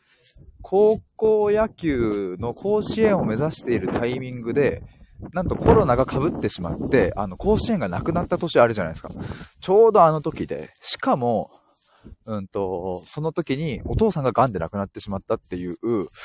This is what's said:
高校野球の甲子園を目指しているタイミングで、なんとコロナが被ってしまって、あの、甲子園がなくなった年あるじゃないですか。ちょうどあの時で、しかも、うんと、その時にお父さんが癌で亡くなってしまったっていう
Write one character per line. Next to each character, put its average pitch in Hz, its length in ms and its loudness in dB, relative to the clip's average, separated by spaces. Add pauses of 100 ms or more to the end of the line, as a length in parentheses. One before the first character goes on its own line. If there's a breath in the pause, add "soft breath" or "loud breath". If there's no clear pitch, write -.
(640 loud breath)
高 214 360 4 (180)
校 214 340 2
野 214 180 2
球 107 720 -2
の 120 140 -4
甲 208 280 0
子 214 200 -2
園 208 160 4
を 147 80 -2
目 110 100 -2
指 147 200 -2
し - 100 -12
て 123 80 0
い 107 60 2
る 92 100 -4
タ 110 160 -2
イ 127 140 -4
ミ 127 120 -10
ン 123 100 -10
グ 113 120 -4
で、 131 300 0 (500 soft breath)
な 180 100 -2
ん 170 40 -4
と - 80 -2
コ - 180 6
ロ 214 120 6
ナ 123 100 4
が 131 100 4
被 - 120 -4 (100)
っ - 140 -6
て 110 80 0
し - 120 -8
ま 82 120 -4
っ 98 160 -6
て、 110 260 4
あ 101 120 -4
の、 92 100 -10
甲 208 200 2
子 233 140 -2
園 202 80 0
が 104 100 -4
な 90 120 -4
く 165 120 -4
な 175 100 -2
っ 175 40 -8
た 175 100 -2
年 170 220 0
あ 120 80 8
る 117 60 0
じ 104 80 -4
ゃ - 20 -2
な 85 60 -4
い - 40 -10
で - 40 -12
す - 60 -16
か。 - 60 -12 (500 loud breath)
ち - 100 -6
ょ 220 200 8
う - 20 4
ど 202 120 8
あ 160 80 8
の 143 100 -2
時 151 260 -6
で、 76 220 -8 (120)
し - 160 -4
か 254 180 0
も、 120 340 0 (760 soft breath)
う 107 160 -6
ん 95 60 -12
と、 92 580 -6
そ - 160 -10
の 160 100 -4
時 151 240 -4
に 143 300 -6
お 117 100 -4
父 214 160 2
さ 160 100 -4
ん - 20 -2
が 127 80 0
癌 127 200 4
で 92 80 -4
亡 80 120 -6
く 101 60 -8
な 98 80 -2
っ - 40 -8
て - 100 -14
し - 100 -10
ま 98 80 -4
っ 90 40 -12
た 110 140 -4
っ - 40 -2
て - 160 -12
い 87 160 -6
う 85 60 -10 (480 loud breath)